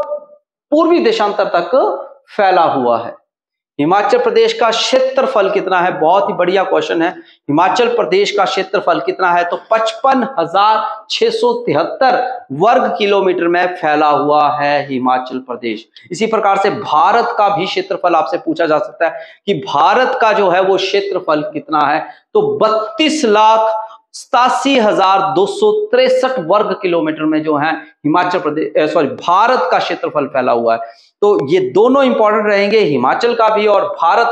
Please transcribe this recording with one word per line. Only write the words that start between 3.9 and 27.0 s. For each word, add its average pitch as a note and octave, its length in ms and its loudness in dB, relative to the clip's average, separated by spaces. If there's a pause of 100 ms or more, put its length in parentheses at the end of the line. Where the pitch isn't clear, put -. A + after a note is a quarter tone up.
प्रदेश A3+ 340 2
का A3+ 180 0
क्षेत्रफल A#3+ 800 0
कितना F#3 300 0
है? F3 200 -2
बहुत F3 280 2
ही G3 60 -4
बढ़िया F3+ 300 0
question E3 380 -2
है। F3+ 160 0
हिमाचल F#3+ 800 -2
प्रदेश G3 340 0
का G3+ 140 0
क्षेत्रफल F3+ 560 -2
कितना F3+ 320 -2
है? F3 120 2
तो F3 160 -6 (100)
पचपन A3 680 0
हजार G3+ 720 0
छह A3+ 200 0
सौ A#3 220 0
तिहत्तर - 1000 -2
वर्ग A3 460 0
किलोमीटर F#3+ 500 0
में F3+ 280 0
फैला D3+ 320 0
हुआ D3 520 2
है C#3+ 280 0
हिमाचल B2+ 500 -2
प्रदेश। A#2 500 -10 (220)
इसी F#3+ 160 -4
प्रकार G#3+ 320 0
से G3+ 120 0
भारत G#3 680 0
का G3+ 100 2
भी F#3+ 180 -2
क्षेत्रफल F3+ 480 -4
आपसे A3 240 -2
पूछा E3 280 -2
जा D3+ 120 2
सकता - 280 -4
है D#3+ 140 -6 (260)
कि G3 80 0
भारत G3+ 680 0
का A3 120 2
जो G3 160 0
है F3+ 140 2
वो F#3+ 140 2
क्षेत्रफल F#3 680 -2
कितना D3+ 380 -4
है, D3 260 0 (280)
तो G#3+ 240 0
बत्तीस A3 680 0
लाख A3 640 2 (260)
सतासी B3+ 680 0
हजार F#3+ 560 2
दो F#3+ 120 2
सौ G#3+ 260 0
तिरसठ B3+ 680 0
वर्ग F#3+ 440 0
किलोमीटर D#3+ 400 -2